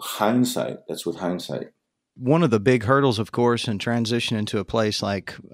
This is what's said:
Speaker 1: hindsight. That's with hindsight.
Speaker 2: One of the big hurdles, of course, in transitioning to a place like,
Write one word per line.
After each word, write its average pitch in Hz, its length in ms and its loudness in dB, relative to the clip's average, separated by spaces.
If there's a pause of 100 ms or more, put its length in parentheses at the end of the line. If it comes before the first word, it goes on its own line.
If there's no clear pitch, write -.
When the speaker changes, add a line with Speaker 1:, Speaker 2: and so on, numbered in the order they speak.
Speaker 1:
hindsight. 110 800 0 (100)
That's 80 180 -10
with 82 100 -2
hindsight. 87 520 -6 (480)
Speaker 2:
One 143 260 2
of 147 80 2
the 107 100 4
big 120 240 4
hurdles, 131 340 4
of 110 120 -4
course, 120 380 0
in 104 100 -2
transitioning 117 720 -2
to 110 100 -2
a 98 60 -2
place 107 380 0
like, 101 320 -4 (200)